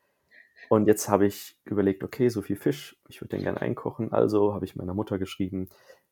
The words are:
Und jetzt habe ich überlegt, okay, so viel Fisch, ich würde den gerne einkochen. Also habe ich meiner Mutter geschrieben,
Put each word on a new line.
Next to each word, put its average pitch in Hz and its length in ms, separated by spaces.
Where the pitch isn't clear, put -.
Und 107 200
jetzt 107 220
habe 101 180
ich - 360
überlegt, 98 400
okay, - 260
so 110 120
viel 98 140
Fisch, - 520
ich - 140
würde - 160
den 98 60
gerne 95 180
einkochen. - 520
Also 104 400
habe 95 120
ich - 100
meiner 90 200
Mutter 104 240
geschrieben, 95 500